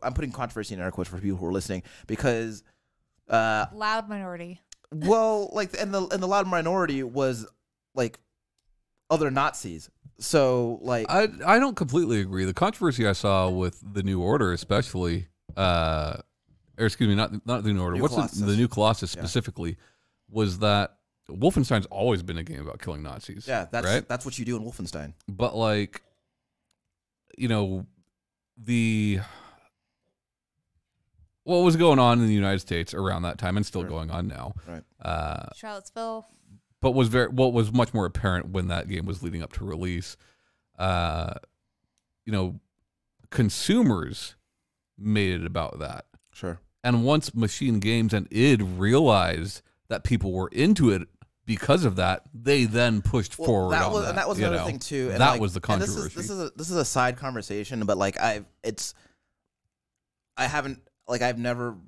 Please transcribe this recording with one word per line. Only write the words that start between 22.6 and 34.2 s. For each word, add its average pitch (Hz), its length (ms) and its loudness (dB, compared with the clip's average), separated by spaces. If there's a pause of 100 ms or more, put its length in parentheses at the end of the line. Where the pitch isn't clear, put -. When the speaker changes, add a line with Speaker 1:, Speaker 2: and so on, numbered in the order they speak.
Speaker 3:
about 76 200 -12
killing 76 220 -10
Nazis, 73 440 -14
Speaker 1:
Yeah, 110 240 -4
that's, 117 160 -4
Speaker 3:
right? 107 220 0
Speaker 1:
that's 127 160 -6
what 127 140 -10
you 120 60 -8
do 120 120 -4
in 110 80 -8
Wolfenstein. 85 480 -10 (160)
Speaker 3:
But, 101 260 -4
like, 107 480 0 (1400)
you 123 100 -2
know, 95 380 0 (720)
the, 110 640 2 (2250)
what 175 140 2
was 175 180 8
going 160 220 8
on 120 220 8
in 113 60 4
the 107 80 4
United 98 260 2
States 85 340 -4
around 92 280 -2
that 85 160 -4
time 92 180 -2
and 104 100 0
still 90 160 -6
Speaker 1:
Sure. 87 80 -8
Speaker 3:
going 80 200 -6
on 85 180 -4